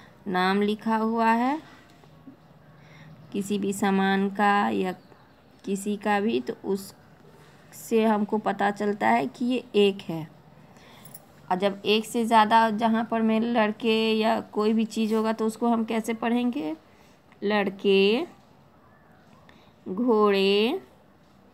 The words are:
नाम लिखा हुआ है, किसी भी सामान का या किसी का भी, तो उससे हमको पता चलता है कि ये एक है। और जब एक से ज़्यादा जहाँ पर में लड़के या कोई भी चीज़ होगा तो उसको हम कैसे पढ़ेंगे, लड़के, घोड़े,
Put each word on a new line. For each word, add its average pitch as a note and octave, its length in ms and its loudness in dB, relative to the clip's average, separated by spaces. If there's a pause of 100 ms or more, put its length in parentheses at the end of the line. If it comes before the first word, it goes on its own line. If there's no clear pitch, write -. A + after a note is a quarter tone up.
(280)
नाम F#3+ 340 0
लिखा G#3+ 360 -2
हुआ A3+ 340 0
है, B3+ 300 0 (1700)
किसी G3+ 260 -4
भी G3 140 -2
सामान G3 560 0
का G3+ 400 0
या F#3+ 220 -2 (760)
किसी G3+ 320 -4
का G#3 220 -2
भी, A3+ 200 -2
तो - 140 -6 (100)
उससे - 1400 -6
हमको G#3+ 360 0
पता G3+ 320 -2
चलता G#3 360 -2
है A#3 200 2
कि B3 180 -8
ये A#3+ 180 -2 (140)
एक G3 240 4
है। D#3+ 260 -10 (1200)
और F#3 80 0
जब G3 280 -2
एक G#3+ 200 2
से A#3+ 200 -2
ज़्यादा A3+ 460 4
जहाँ A3+ 320 0
पर A3+ 180 -4
में A3 180 2
लड़के A3+ 560 0 (180)
या A3 260 0 (100)
कोई G#3+ 240 0
भी A3 140 2
चीज़ A3 280 -2
होगा A3 180 0
तो A3 120 -2
उसको A3 220 -2
हम A3+ 180 0
कैसे A3+ 300 -4
पढ़ेंगे, B3 600 -2 (680)
लड़के, G3+ 840 2 (1600)
घोड़े, G#3 960 2 (720)